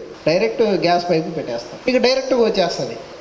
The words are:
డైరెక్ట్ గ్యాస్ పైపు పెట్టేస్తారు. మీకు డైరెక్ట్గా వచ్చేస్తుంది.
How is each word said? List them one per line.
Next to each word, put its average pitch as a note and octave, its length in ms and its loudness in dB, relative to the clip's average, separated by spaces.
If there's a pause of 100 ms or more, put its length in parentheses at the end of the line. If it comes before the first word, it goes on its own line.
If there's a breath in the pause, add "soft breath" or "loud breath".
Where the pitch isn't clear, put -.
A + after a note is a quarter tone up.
(260)
డైరెక్ట్ G#3+ 360 2
గ్యాస్ F3 480 2
పైపు D#3+ 200 0
పెట్టేస్తారు. B2+ 560 -8
మీకు B3+ 120 4
డైరెక్ట్గా B3+ 460 2
వచ్చేస్తుంది. E3+ 520 0 (240)